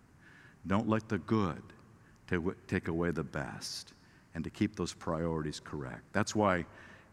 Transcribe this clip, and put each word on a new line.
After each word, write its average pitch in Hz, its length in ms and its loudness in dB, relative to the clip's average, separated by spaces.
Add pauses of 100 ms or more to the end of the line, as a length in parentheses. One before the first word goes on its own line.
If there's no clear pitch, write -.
(680)
Don't 98 200 2
let 110 220 2
the 104 80 0
good 87 460 2 (640)
ta-, 90 260 0 (140)
take 92 200 0
away 85 220 2
the 80 140 -2
best, - 720 -6 (420)
and 82 80 -4
to 73 80 -6
keep 104 240 0
those 87 180 -2
priorities 80 680 -2
correct. 65 440 -8 (100)
That's 107 220 2
why 92 320 4 (460)